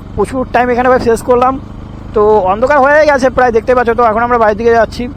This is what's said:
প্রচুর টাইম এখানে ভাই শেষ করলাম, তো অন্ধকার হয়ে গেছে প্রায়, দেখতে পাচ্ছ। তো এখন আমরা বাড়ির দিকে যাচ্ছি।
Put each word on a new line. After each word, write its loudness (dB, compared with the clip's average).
প্রচুর -4
টাইম 2
এখানে 0
ভাই 2
শেষ 0
করলাম, 2
তো 2
অন্ধকার 0
হয়ে 4
গেছে 2
প্রায়, 2
দেখতে 0
পাচ্ছ। 0
তো 4
এখন -2
আমরা 0
বাড়ির 0
দিকে 2
যাচ্ছি। -2